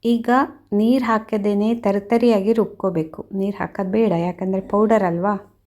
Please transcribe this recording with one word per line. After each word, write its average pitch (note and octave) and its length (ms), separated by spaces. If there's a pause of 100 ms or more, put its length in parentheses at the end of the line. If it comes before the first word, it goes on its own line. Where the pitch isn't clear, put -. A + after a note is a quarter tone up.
ಈಗ A#3 260 (420)
ನೀರು A#3 320
ಹಾಕದೇನೆ G#3+ 680
ತರಿತರಿಯಾಗಿ A3 760
ರುಬ್ಕೋಬೇಕು. F3+ 840
ನೀರು G3 240
ಹಾಕೋದು F#3 320
ಬೇಡ, G#3+ 220
ಯಾಕಂದರೆ F3+ 480
ಪೌಡರ್ G#3+ 420
ಅಲ್ವಾ. F#3+ 680